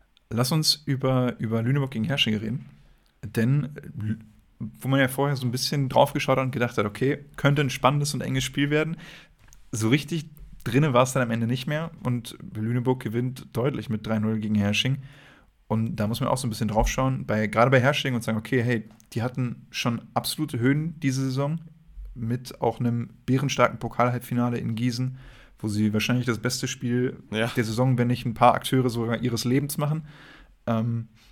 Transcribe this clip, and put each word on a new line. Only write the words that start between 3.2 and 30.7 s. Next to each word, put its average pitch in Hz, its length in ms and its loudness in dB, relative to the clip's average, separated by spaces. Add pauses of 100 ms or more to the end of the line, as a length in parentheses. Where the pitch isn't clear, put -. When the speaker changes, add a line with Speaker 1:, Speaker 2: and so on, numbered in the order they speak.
Speaker 1:
Denn, 135 540 0
äh, - 40 -14 (220)
Lü-, 107 160 -4 (400)
wo 110 300 -8
man 135 120 4
ja 131 80 4
vorher 139 280 0
so 127 100 -4
ein 120 40 0
bisschen 131 380 -2
drauf 135 240 4
geschaut 135 260 0
hat 131 60 0
und 127 80 -2
gedacht 120 260 -2
hat, 104 80 2
okay, 127 380 -2 (120)
könnte 143 260 2
ein 139 80 -2
spannendes 143 440 2
und - 80 -4
enges 131 220 -2
Spiel 143 260 0
werden. 151 260 0 (760)
So 110 160 0
richtig 135 380 0 (380)
drinne 135 300 2
war 123 80 8
es 127 100 0
dann 135 100 2
am 117 100 -2
Ende 113 160 0
nicht 127 180 -2
mehr 156 240 -4 (140)
und 123 340 -4 (160)
Lüneburg 120 480 0
gewinnt 123 500 -4
deutlich 117 380 -2
mit 110 160 -4
drei 110 140 0
null 110 180 0
gegen 107 160 -2
Hersching. 104 440 2 (680)
Und 113 300 -2
da 107 100 0
muss 110 140 -2
man 127 80 0
auch - 80 2
so 127 100 -4
ein 113 40 -2
bisschen 107 180 -2
drauf 107 200 2
schauen, 131 380 0
bei, 107 200 0
gerade 113 240 4
bei 131 100 8
Hersching 135 340 2
und 117 80 -2
sagen, 110 160 -2
okay, 120 240 0
hey, 117 220 0 (300)
die 110 80 -2
hatten 120 480 -4
schon 117 320 -2 (120)
absolute - 440 -4
Höhen 151 420 2
diese 135 220 0
Saison 139 380 -2 (540)
mit 123 460 -6
auch 120 180 0
einem 120 320 0 (160)
bärenstarken 131 520 2
Pokal-Halbfinale 120 800 0
in 117 160 -4
Gießen, 123 420 -2 (420)
wo 107 100 -4
sie 107 260 2
wahrscheinlich 120 320 2
das 113 120 0
beste 127 300 -2
Spiel 123 640 -2
Speaker 2:
Ja. 110 160 0 (100)
Speaker 1:
der 123 80 2
Saison, 123 320 2
wenn 120 120 2
nicht 123 180 0
ein 113 80 -2
paar 120 200 8
Akteure 127 360 2
sogar 113 320 -2
ihres 117 240 0
Lebens 143 320 0
machen. 151 260 0 (640)
Ähm, 117 420 0 (240)